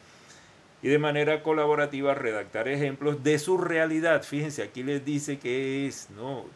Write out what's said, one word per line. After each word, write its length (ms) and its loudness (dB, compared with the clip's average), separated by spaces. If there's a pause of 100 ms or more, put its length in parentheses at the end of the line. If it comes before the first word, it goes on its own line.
(840)
Y 60 0
de 100 6
manera 440 2
colaborativa 720 2
redactar 560 -2
ejemplos 560 -2
de 140 4
su 180 2
realidad. 680 2
Fíjense, 380 -4
aquí 200 -8
les 240 -4
dice 320 -4
qué 480 -2
es, 240 -10
¿no? 340 -8 (120)